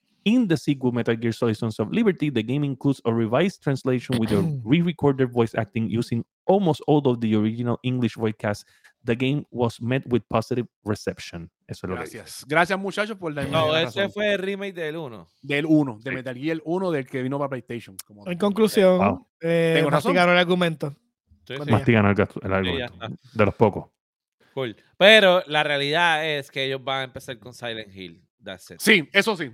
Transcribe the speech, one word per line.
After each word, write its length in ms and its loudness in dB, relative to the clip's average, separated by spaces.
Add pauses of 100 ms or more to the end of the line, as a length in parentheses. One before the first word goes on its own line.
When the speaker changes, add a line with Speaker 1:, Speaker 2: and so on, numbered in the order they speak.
(240)
Speaker 1:
in 240 2
the 80 2
sequel, 360 -2
Metal 240 0
Gear 160 0
Solid: 240 0
Sons 220 -4
of 140 -4
Liberty. 380 0
The 120 0
game 220 -2
includes 400 -2
a 80 0
revised 500 0
translation 560 -2
with 140 -2
a 80 2 (200)
Speaker 2:
<clears throat> 40 -12
Speaker 1:
re-recorded 640 0
voice 240 0
acting 340 -4
using 360 -2 (220)
almost 400 2
all 200 4
of 140 2
the 160 2
original 460 0
English 320 -2
voice 240 -2
cast 260 -4 (400)
"The 120 0
game 340 -2
was 300 -2
met 260 -2
with 220 0
positive 400 -2 (160)
reception". 680 -8 (160)
Eso 200 -14
es 40 -6
lo 60 -6
que 80 -8
dice. 140 -14
Speaker 3:
Gracias. 300 -18
Gracias, 300 2
muchachos, 380 -6
por 180 -8
darme 160 -6
Speaker 4:
No, 220 2
Speaker 3:
la 100 2
Speaker 4:
ese 180 -4
Speaker 3:
razón. 120 -2
Speaker 4:
fue 220 -2
el 40 0
remake 360 -8
del 220 -8
uno. 320 -12 (140)
Speaker 3:
Del 240 -2
uno, 360 4
de 80 -8
Speaker 1:
Sí. 60 -4
Speaker 3:
Metal 200 -8
Gear 280 -4
uno, 260 -2
del 160 -2
que 160 -6
vino 160 -4
para 120 -4
PlayStation, 460 -12 (100)
como 160 -20
Speaker 5:
En 140 -6
Speaker 3:
tal. 20 -8
Speaker 5:
conclusión, 600 4
Speaker 1:
Wow. 300 0 (120)
Speaker 5:
eh, 360 0
Speaker 3:
¿Tengo 140 2
razón? 220 2
Speaker 5:
masticaron 220 4
el 60 6
argumento. 540 0 (520)
Speaker 4:
Sí, 100 -12
Speaker 5:
Buen 40 -8
Speaker 4:
sí. 60 -8
Speaker 5:
día. 100 4
Speaker 1:
Mastigan 300 4
el 80 4
gasto-, 280 0
el 60 -6
Speaker 4:
Sí, 20 -4
ya 60 2
Speaker 1:
argumento. 380 -2
Speaker 4:
está. 140 -14 (260)
Speaker 1:
De 100 2
los 100 0
pocos. 360 0 (640)
Speaker 4:
Cool. 220 -8 (200)
Pero 500 8
la 180 0
realidad 600 0
es 240 -6
que 140 -6
ellos 180 -6
van 180 -4
a 40 -6
empezar 340 -14
con 140 -20
Silent 420 -12
Hill. 280 -16 (200)
That's 280 -16
it. 100 -20
Speaker 3:
Sí, 320 2
eso 240 0
sí, 180 -8